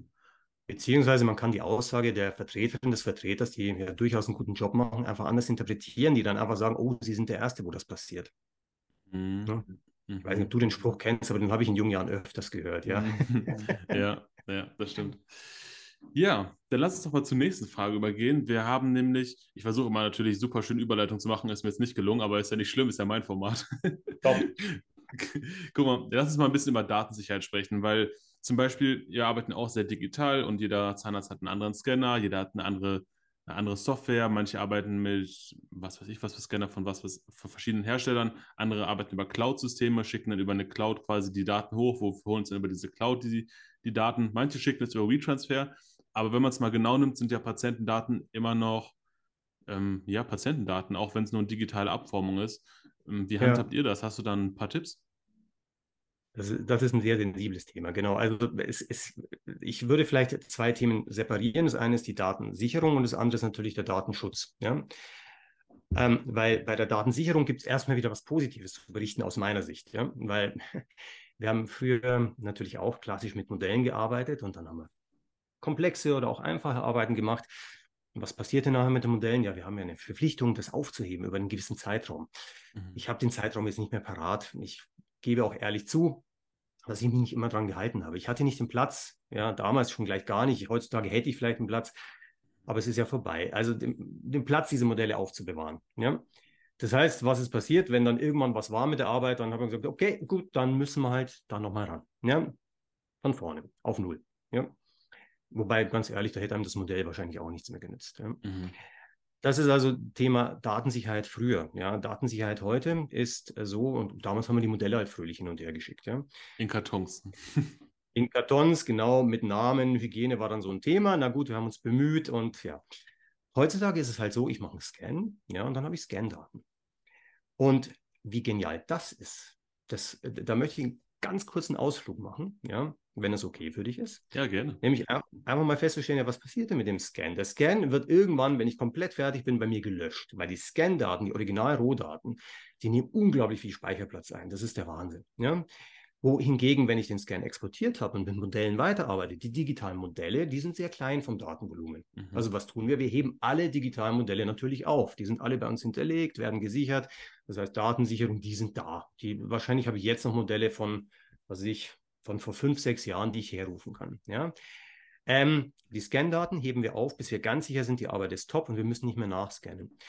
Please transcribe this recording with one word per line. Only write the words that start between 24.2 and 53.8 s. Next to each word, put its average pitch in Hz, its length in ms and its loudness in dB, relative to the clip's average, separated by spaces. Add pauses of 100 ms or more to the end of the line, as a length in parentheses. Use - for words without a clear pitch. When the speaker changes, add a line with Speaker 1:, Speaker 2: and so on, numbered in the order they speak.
Speaker 1:
Top. - 280 6 (640)
Speaker 2:
<laughs> 160 640 -8
Guck 143 120 4
mal, 123 260 4
lass 135 180 4
uns 151 80 -2
mal 147 80 6
ein 131 60 6
bisschen 139 200 2
über 113 120 4
Datensicherheit 104 600 -2
sprechen, 101 380 -2
weil 107 300 4 (300)
zum 123 160 0
Beispiel, 127 520 2
wir 120 180 0
arbeiten 113 260 0
auch 117 160 -2
sehr 113 140 0
digital 135 600 0
und 104 180 -2
jeder 101 340 2
Zahnarzt 101 360 -6
hat - 100 -12
einen 92 60 -6
anderen 104 260 -2
Scanner, 127 440 2
jeder 98 220 0
hat 95 140 -4
eine 95 100 -4
andere, 95 420 -2 (400)
eine 82 120 -10
andere 101 200 -2
Software, 120 520 0
manche 104 300 0
arbeiten 104 380 -2
mit, 101 580 -4 (160)
was 92 300 -12
weiß 98 80 -18
ich, 107 140 -12
was 104 120 -6
für - 60 -14
Scanner 104 280 -2
von 95 160 -6
was, 98 180 -4
was - 260 -10
für - 180 -18
verschiedenen 107 360 -2
Herstellern, 120 500 2 (220)
andere 107 320 0
arbeiten 101 260 -2
über 98 140 -2
Cloud-Systeme, 120 760 2
schicken 110 280 -4
dann 98 80 0
über 98 140 0
eine 98 140 0
Cloud 110 380 -2
quasi 101 260 0
die 98 140 -2
Daten 104 300 0
hoch, 120 260 2
wo, 101 120 0 (120)
holen 107 160 0
uns 104 80 -6
dann 101 100 -4
über 95 80 -2
diese 92 220 -6
Cloud 123 340 0
die, 113 260 -2 (340)
die 113 100 -2
Daten, 113 400 2
manche 135 260 0
schicken 139 240 0
es 120 120 -4
über 107 140 4
WeTransfer, 139 640 0 (380)
aber 110 200 0
wenn 123 80 6
man 131 80 6
es 127 100 0
mal 113 120 2
genau 117 260 4
nimmt, 135 200 4
sind 117 140 0
ja 117 80 0
Patientendaten 113 920 -2
immer 117 240 0
noch, 113 380 0 (720)
ähm, 98 400 -2
ja, 104 160 0
Patientendaten, 101 720 -2
auch 101 200 -2
wenn 110 80 2
es 104 80 -4
nur 113 80 0
eine 104 80 0
digitale 104 440 -2
Abformung 95 480 -2
ist. 110 260 -6 (420)
Ähm, 101 220 -4
wie 104 100 0
Speaker 1:
Ja. - 20 2
Speaker 2:
handhabt 120 320 6
ihr 143 100 2